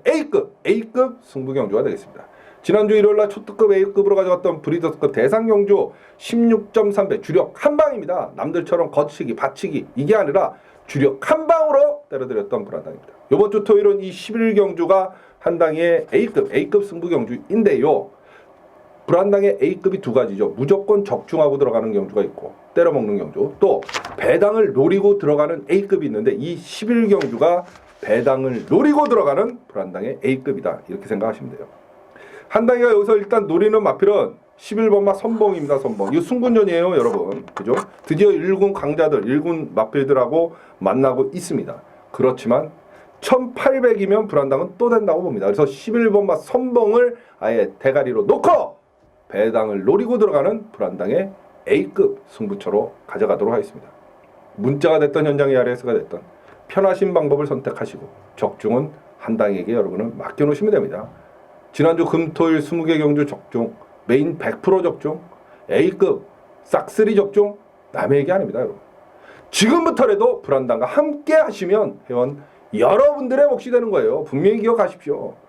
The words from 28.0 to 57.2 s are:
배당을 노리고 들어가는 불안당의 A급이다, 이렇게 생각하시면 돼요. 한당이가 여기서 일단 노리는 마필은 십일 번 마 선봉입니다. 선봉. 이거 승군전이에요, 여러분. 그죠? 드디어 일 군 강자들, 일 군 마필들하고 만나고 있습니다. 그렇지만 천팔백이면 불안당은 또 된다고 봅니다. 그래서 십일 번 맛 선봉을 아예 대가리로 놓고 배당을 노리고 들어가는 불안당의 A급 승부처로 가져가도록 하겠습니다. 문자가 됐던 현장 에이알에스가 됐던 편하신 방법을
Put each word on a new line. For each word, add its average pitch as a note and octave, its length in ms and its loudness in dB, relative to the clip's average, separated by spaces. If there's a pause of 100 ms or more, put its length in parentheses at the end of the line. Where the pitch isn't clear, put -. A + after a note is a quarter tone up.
배당을 B2 680 -2
노리고 D4 400 4
들어가는 G#3+ 580 0
불안당의 F#2+ 560 -8
A급이다, C3 640 -4
이렇게 G2 200 -12
생각하시면 G#2+ 480 -6
돼요. - 120 -16 (800)
한당이가 A#3+ 440 2
여기서 G#3 260 4
일단 G3+ 300 0
노리는 G#3 360 2
마필은 F#3+ 520 0 (200)
십일 A3 340 0
번 G3+ 140 4
마 G3 100 2
선봉입니다. F#3+ 680 0
선봉. A2 340 -4
이거 E3 80 2
승군전이에요, G3+ 680 2
여러분. G2+ 640 -2
그죠? G#2+ 220 -2 (300)
드디어 G3 260 4
일 F3+ 240 0
군 G3 180 2
강자들, D3 540 0
일 C#3+ 140 2
군 E3 340 -4
마필들하고 C3+ 800 0 (240)
만나고 C3 540 0
있습니다. - 480 -8 (300)
그렇지만 C3 600 0 (520)
천팔백이면 A#3+ 1040 0
불안당은 C#3 500 -2
또 A#3+ 120 0
된다고 G3+ 340 0
봅니다. G#2+ 240 -4
그래서 G#2 180 2
십일 A3+ 460 -2
번 G3+ 160 2
맛 D#3+ 140 0
선봉을 A#3+ 760 0 (220)
아예 A2 400 -2
대가리로 C3 440 0
놓고 - 540 2 (520)
배당을 G#2+ 560 0
노리고 A3 320 2
들어가는 F#3+ 540 0
불안당의 G2+ 600 -4 (360)
A급 - 600 0
승부처로 G2+ 680 -4 (140)
가져가도록 G#2 460 -2
하겠습니다. - 360 -6 (640)
문자가 D3 440 0
됐던 D3+ 260 0
현장 C#3+ 240 2
에이알에스가 B2 440 0
됐던 - 280 -4 (460)
편하신 F#3+ 460 0
방법을 D3 340 0